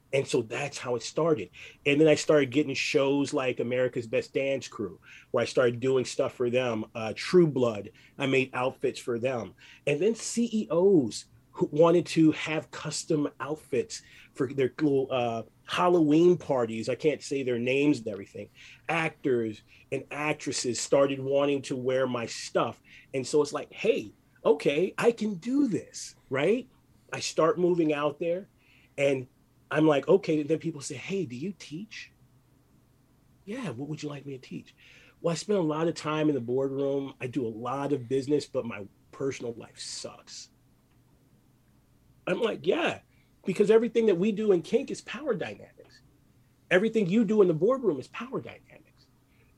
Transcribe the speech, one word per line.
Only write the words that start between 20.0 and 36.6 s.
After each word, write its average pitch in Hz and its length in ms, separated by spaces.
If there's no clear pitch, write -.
actresses 139 680
started 139 400
wanting 139 440
to 139 120
wear 127 320
my 120 180
stuff. - 560
And 131 120
so 151 160
it's 147 120
like, - 180
"Hey, 196 420
okay, 156 540
I 233 140
can 214 240
do 262 320
this," - 480
right? 180 380
I - 80
start 160 400
moving 170 340
out 147 260
there 180 300
and 139 300
I'm 156 180
like, 143 200
"Okay." 165 340
Then 151 160
people 151 240
say, 131 140
"Hey, 175 300
do 123 100
you 170 240
teach?" - 520
"Yeah, 220 240
what 131 200
would 151 120
you 151 80
like 139 160
me 139 120
to - 120
teach?" - 260
"Well, 170 100
I 165 40
spend 202 240
a 175 40
lot 156 240
of 165 60
time 156 360
in 143 60
the 127 60
boardroom. 135 800